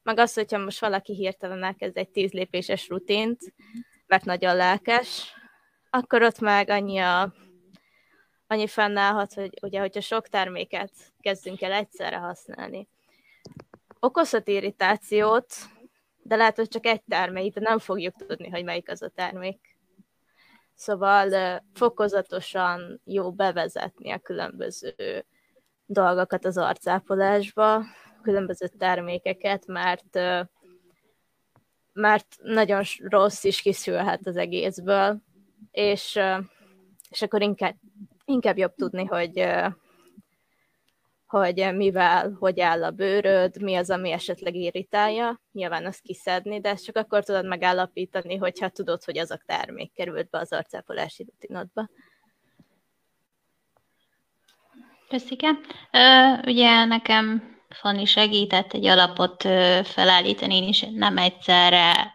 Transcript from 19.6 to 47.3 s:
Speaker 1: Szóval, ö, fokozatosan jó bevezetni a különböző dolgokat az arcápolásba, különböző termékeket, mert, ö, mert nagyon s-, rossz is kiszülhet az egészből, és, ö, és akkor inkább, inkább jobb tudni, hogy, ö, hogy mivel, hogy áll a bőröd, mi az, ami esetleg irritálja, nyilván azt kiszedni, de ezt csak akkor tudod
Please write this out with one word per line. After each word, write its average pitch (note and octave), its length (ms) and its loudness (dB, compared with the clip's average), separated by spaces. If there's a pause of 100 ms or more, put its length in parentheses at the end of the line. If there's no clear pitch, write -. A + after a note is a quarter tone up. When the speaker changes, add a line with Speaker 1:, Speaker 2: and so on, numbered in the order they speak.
Speaker 1:
Szóval, G3 560 2
ö, F#3 240 0 (180)
fokozatosan F#3 1300 -2
jó F#3 280 -4
bevezetni F3+ 800 -4
a - 80 -8
különböző - 1080 -10 (600)
dolgokat F#3 600 0
az F#3 120 -4
arcápolásba, G3+ 1300 0 (380)
különböző F#3+ 460 -2
termékeket, F#3 960 -4
mert, F3+ 500 -4
ö, F3+ 260 0 (1500)
mert G#3 480 2
nagyon G3+ 420 0
s-, - 200 -12
rossz G3+ 400 2
is G3 180 0
kiszülhet F3+ 640 -2
az F3 100 -6
egészből, F#3+ 840 -2 (500)
és, G3+ 440 -2
ö, F#3+ 220 0 (720)
és - 120 -12
akkor G#3+ 200 0
inkább, G3 340 -2 (500)
inkább A#3+ 320 0
jobb F#3 180 -2
tudni, F#3 300 -6
hogy, F3 340 -4
ö, F3+ 280 0 (1600)
hogy F#3+ 480 0
mivel, F#3+ 640 2
hogy F#3 200 0
áll E3+ 240 2
a E3 80 -4
bőröd, F#3+ 720 2
mi G3 140 -2
az, F3+ 140 -2
ami F#3 220 -2
esetleg F3 440 -6
irritálja, G#3 840 -2 (100)
nyilván E3+ 340 -6
azt F#3 160 -12
kiszedni, F#3 580 -6
de G3+ 100 -4
ezt G3+ 160 -6
csak A3+ 120 -8
akkor G#3+ 260 0
tudod G3 220 -2